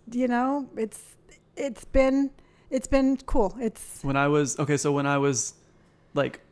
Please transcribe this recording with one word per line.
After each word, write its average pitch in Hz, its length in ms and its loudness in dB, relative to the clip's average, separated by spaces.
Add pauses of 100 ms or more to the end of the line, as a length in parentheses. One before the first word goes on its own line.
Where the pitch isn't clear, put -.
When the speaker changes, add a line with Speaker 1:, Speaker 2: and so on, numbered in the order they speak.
(120)
Speaker 1:
you 247 160 0
know, 254 480 -2
it's, 220 260 -6 (540)
it's 269 300 -8
been, 269 460 4 (400)
it's 262 160 -2
been 269 280 4 (100)
cool. 202 340 2
It's - 440 -6
Speaker 2:
When 139 140 0
I 139 100 4
was, 147 320 2
okay, 147 160 0
so 143 160 0
when 143 140 0
I 143 140 2
was, 139 340 0 (600)
like, 135 280 -2 (100)